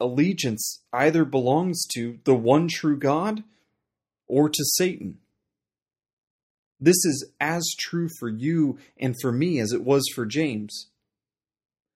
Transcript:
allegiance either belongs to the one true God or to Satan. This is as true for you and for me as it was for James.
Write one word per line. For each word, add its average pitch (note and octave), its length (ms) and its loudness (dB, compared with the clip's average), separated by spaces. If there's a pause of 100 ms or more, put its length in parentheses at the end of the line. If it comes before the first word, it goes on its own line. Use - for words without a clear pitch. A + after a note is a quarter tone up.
allegiance B2+ 880 -2
either D#3 340 4
belongs C3+ 600 0 (100)
to A#2+ 300 -6
the C3 100 6
one C3 320 4
true D#3 300 -2
God E3+ 460 -2 (840)
or D3 220 4
to D3+ 160 -4 (100)
Satan. F3 440 -4 (1600)
This F3+ 260 6
is C3+ 340 -2
as D#3+ 260 -2 (140)
true E3+ 300 -4 (100)
for A#2+ 100 -6
you C#3+ 480 0 (200)
and B2+ 240 -2
for C3 100 0
me C#3+ 280 0
as A2 120 -2
it A#2+ 120 -2
was C3+ 300 2
for A#2+ 120 -6
James. A2+ 600 -6 (1080)